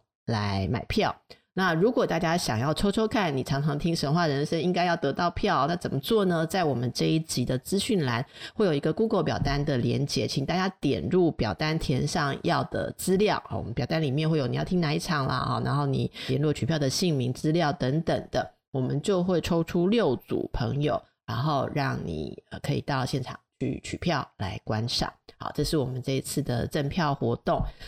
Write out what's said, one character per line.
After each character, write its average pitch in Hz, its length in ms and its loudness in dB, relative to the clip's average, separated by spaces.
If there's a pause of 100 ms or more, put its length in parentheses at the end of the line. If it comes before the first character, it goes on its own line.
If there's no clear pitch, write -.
(240)
来 101 440 -2
买 87 180 -2
票。 170 280 0 (440)
那 180 140 2
如 175 180 4
果 240 160 2
大 165 140 0
家 170 160 2
想 127 220 -2
要 143 160 0
抽 202 180 2
抽 220 160 2
看， 185 260 0
你 131 80 0
常 139 200 0
常 147 160 0
听 165 180 0
神 147 160 0
话 175 140 4
人 143 180 2
生 165 160 0
应 180 140 0
该 175 100 2
要 175 100 2
得 147 160 0
到 175 200 0
票， 156 360 2
那 175 80 0
怎 - 160 -4
么 135 100 -2
做 220 220 2
呢？ 170 240 2
在 185 160 0
我 147 120 2
们 120 180 -2
这 160 140 0
一 160 120 2
集 135 280 -2
的 131 100 0
资 185 220 -2
讯 196 260 0
栏 120 180 0 (300)
会 214 140 2
有 160 80 4
一 143 40 0
个 156 140 2
Google 220 300 2
表 143 160 0
单 143 260 0
的 143 140 0
连 120 280 0
结， 110 220 0
请 139 160 -2
大 165 100 -2
家 185 140 0 (100)
点 101 300 0
入 180 240 4
表 110 220 -2
单 156 240 0
填 139 280 0
上 147 360 -2
要 156 220 2
的 - 340 -4
资 185 180 2
料。 190 300 2
好， - 100 -6
我 - 60 -4
们 110 100 -8
表 123 140 -2
单 165 160 0
里 143 80 0
面 156 180 0
会 160 80 2
有 135 100 0
你 123 80 -2
要 147 80 -2
听 175 200 0
哪 147 100 0
一 165 60 0
场 147 280 -2
啦， 127 380 -2
然 127 100 0
后 143 120 2
你 127 260 0 (160)
联 131 140 2
络 151 100 4
取 - 140 -2
票 156 120 0
的 139 120 2
姓 170 260 2
名 127 160 0
资 - 200 -2
料 160 200 4
等 139 300 0
等 - 280 -2
的， - 160 0 (240)
我 135 80 -4
们 131 220 0
就 180 240 2
会 180 160 2
抽 165 240 0
出 175 240 0
六 202 260 4
组 - 380 -4
朋 120 300 -2
友， 135 200 0 (220)
然 117 100 -8
后 131 400 0
让 131 300 0
你、 78 320 -6 (140)
呃， - 100 -12
可 143 140 -2
以 123 80 0
到 131 240 0
现 127 160 -2
场 - 120 -10 (260)
去 127 220 -2
取 - 140 -8
票 151 400 -2
来 104 260 -6
观 110 240 -2
赏。 - 240 -2 (280)
好， - 160 -8
这 147 100 0
是 156 140 0
我 131 80 0
们 127 160 -6
这 135 100 -2
一 135 80 2
次 - 220 -2
的 - 240 -2
赠 147 200 -2
票 147 280 0
活 117 220 0
动， - 260 0 (260)